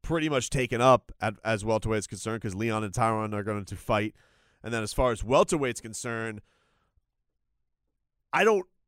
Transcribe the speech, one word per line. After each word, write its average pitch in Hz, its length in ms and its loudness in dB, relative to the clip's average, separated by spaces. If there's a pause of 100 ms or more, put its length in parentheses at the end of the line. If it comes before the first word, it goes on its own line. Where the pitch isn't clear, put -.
pretty 156 260 0
much 131 220 0
taken 123 300 0
up 127 300 6 (100)
at, 107 220 -2
as 110 220 -2
welterweight 110 360 0
is - 60 -8
concerned, 110 360 -6
'cause 101 120 -4
Leon 110 300 -2
and 98 80 -6
Tyron 110 420 0
are 104 80 -4
going 104 220 -4
to 95 120 -12
fight. 107 380 0 (480)
And 113 100 -8
then 113 100 -2
as 107 100 -6
far 127 200 2
as 104 120 -4
welterweight's 139 560 2
concerned, 113 640 -8 (1900)
I 180 120 2
don't, 208 220 2 (220)